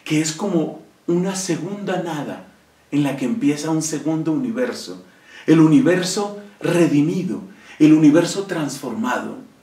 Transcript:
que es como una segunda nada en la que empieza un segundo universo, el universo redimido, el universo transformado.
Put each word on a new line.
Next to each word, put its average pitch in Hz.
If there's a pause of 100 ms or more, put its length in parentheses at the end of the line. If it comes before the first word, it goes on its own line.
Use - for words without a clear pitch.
que 156
es 160
como 180 (260)
una 180
segunda 175
nada 139 (440)
en 143
la 135
que 135
empieza 143
un 160
segundo 160
universo, 113 (420)
el 160
universo 175 (180)
redimido, 156 (360)
el 156
universo 160
transformado. 123 (260)